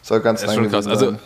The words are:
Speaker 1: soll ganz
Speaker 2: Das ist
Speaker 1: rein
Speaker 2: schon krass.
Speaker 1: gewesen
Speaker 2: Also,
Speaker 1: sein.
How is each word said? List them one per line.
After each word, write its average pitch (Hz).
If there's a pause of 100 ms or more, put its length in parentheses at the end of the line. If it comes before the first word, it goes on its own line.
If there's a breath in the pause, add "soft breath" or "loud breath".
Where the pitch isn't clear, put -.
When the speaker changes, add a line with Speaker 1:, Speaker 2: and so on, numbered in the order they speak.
Speaker 1:
soll 110
ganz 110
Speaker 2:
Das 104
ist 107
Speaker 1:
rein 110
Speaker 2:
schon 104
krass. 104
Speaker 1:
gewesen 104
Speaker 2:
Also, 120
Speaker 1:
sein. 107